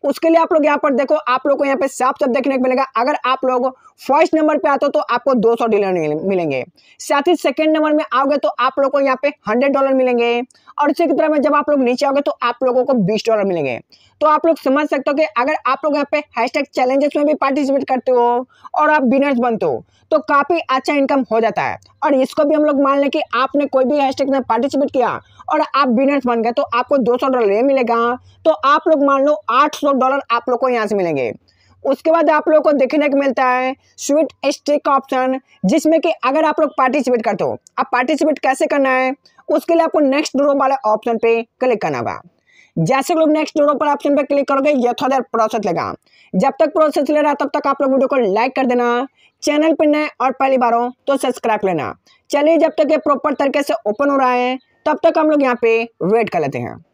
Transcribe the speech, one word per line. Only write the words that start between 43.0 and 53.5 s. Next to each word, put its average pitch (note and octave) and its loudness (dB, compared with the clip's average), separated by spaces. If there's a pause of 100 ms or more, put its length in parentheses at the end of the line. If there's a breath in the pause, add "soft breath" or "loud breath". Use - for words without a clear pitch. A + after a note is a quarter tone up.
लोग D#4+ 2
नेक्स्ट D#4 0
ड्रॉ D4 2
पर D4 -2
ऑप्शन C#4+ 0
पे C#4+ 0
क्लिक C#4+ -2
करोगे, C#4 0
ये A#3+ 0
थोड़ा B3+ -4
देर C4 0
प्रोसेस A3+ -2
लेगा। D3 -4 (400 soft breath)
जब B3+ 0
तक D4+ 0
प्रोसेस D4 0
ले D4+ 2
रहा D4 2
है C#4+ 0
तब D4 -4
तक D4 -2
आप C#4 -2
लोग C4+ 2
वीडियो C4 2
को C#4+ 0 (180)
लाइक B3 0
कर C4 0
देना, A#3+ 0 (360 soft breath)
चैनल D4+ 2
पर D#4 0
नए D4+ 0 (140)
और C4 0
पहली C4+ 0
बार A#3+ 2
हो A#3+ 0 (180)
तो C#4 0
सब्सक्राइब A3+ -4
लेना। D3 -2 (360 soft breath)
चलिए D4 2
जब D#4 2
तक D4+ 0
ये D#4 2
प्रॉपर C#4+ -2
तरीके C#4+ 0